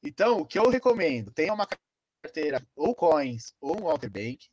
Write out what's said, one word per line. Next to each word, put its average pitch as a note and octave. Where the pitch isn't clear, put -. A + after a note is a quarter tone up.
Então, G#3
o D#3
que -
eu A#3+
recomendo, E3
tenha E3+
uma G#3
carteira D3
ou G#3
Coins C#3+
ou D#3+
um F3+
Alter C#3+
Bank. A2